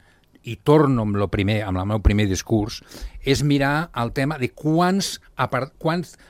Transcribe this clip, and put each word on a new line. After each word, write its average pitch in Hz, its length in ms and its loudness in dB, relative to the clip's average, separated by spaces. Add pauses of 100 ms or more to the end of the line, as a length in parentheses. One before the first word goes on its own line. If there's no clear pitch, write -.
(460)
i 120 100 -10
torno 139 480 4
amb 104 160 -2
lo 101 80 2
primer, 104 340 0
amb 95 160 -4
el 90 80 -2
meu 107 160 -2
primer 104 240 4
discurs, 104 520 -2 (440)
és 131 220 0
mirar 143 500 0
el 117 220 -4
tema 143 240 -2
de 123 100 -2
quants 175 680 0 (160)
apart-, 131 420 -4
quants 165 380 -4 (160)